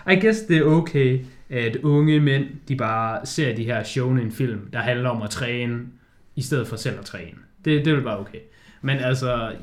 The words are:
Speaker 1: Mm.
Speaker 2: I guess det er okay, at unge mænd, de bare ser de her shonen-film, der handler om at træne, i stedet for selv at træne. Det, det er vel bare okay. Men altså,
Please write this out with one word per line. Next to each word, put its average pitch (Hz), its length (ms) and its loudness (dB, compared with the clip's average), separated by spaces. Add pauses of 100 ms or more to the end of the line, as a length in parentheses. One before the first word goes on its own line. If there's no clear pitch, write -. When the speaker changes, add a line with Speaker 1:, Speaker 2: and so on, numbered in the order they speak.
Speaker 1:
Mm. 180 60 2
Speaker 2:
I 190 40 6
guess 220 260 4
det 165 160 2
er 156 60 4
okay, 147 560 4 (300)
at 117 260 -2
unge 151 440 4
mænd, 143 260 2 (220)
de 135 80 -2
bare 113 500 -2
ser 131 300 -2
de 113 80 -4
her 110 200 -2
shonen-film, 120 880 -2
der 123 60 -4
handler 123 300 0
om 113 120 -2
at 104 80 -6
træne, 120 500 -4 (560)
i 123 60 -4
stedet 127 260 -2
for 117 80 -10
selv 104 240 -6
at 101 60 -14
træne. 85 320 -14 (280)
Det, 147 200 2
det 160 60 4
er 151 40 4
vel 135 80 0
bare 107 140 -4
okay. 101 200 -12 (440)
Men 135 160 0
altså, 127 540 -2 (120)